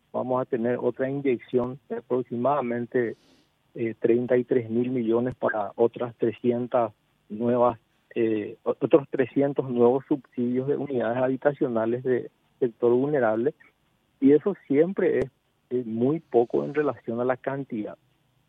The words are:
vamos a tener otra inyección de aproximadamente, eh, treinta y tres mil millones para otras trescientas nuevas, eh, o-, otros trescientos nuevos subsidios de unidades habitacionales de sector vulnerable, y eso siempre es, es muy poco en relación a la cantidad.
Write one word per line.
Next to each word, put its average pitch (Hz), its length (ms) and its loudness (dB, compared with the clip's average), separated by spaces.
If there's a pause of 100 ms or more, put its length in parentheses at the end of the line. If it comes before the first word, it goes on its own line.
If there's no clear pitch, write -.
(120)
vamos 127 300 -2
a 131 40 -4
tener 120 360 -2
otra 123 260 -2
inyección 131 800 -2
de 226 100 -8
aproximadamente, 123 1160 -2 (600)
eh, 113 240 -4
treinta 123 380 2
y 123 60 2
tres 120 280 0
mil 120 180 0
millones 120 460 0
para 107 400 -4
otras 117 400 0
trescientas 120 800 0 (360)
nuevas, 120 500 0 (360)
eh, 110 480 -2
o-, 117 80 -2
otros 139 400 2
trescientos 139 580 -2
nuevos 123 380 2
subsidios 131 600 -4
de 143 80 0
unidades 127 440 -4
habitacionales 127 840 -2
de 127 280 -2 (280)
sector 120 320 2
vulnerable, 123 640 2 (640)
y 135 120 6
eso 151 240 4 (120)
siempre 156 520 2
es, 131 120 -2 (380)
es 123 160 -4
muy 120 340 0
poco 143 460 0
en 147 80 -8
relación 123 480 -4
a - 20 -2
la 127 140 -2
cantidad. 120 600 -8 (520)